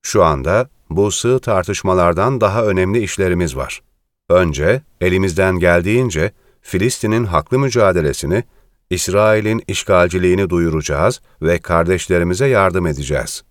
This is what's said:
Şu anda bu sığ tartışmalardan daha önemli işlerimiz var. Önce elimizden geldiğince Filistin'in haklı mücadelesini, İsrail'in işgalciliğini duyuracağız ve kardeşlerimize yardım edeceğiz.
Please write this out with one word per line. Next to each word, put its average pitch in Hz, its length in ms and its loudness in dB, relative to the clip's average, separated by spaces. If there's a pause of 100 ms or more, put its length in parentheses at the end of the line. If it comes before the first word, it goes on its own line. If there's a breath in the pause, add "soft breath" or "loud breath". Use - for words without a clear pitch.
Şu 98 220 2
anda 80 440 0 (220)
bu 101 200 0
sığ 123 280 -2
tartışmalardan 95 1000 0
daha 107 240 2
önemli 98 380 0
işlerimiz 87 540 -2
var. 65 260 -10 (460)
Önce 87 540 2 (180)
elimizden 92 580 0
geldiğince 87 760 0 (300)
Filistin'in 113 640 -2
haklı 87 340 -2
mücadelesini, 98 840 0 (460)
İsrail'in 107 760 0
işgalciliğini 92 840 0
duyuracağız 82 680 0 (220)
ve 82 160 0
kardeşlerimize 87 880 0
yardım 95 400 2
edeceğiz. 69 640 -6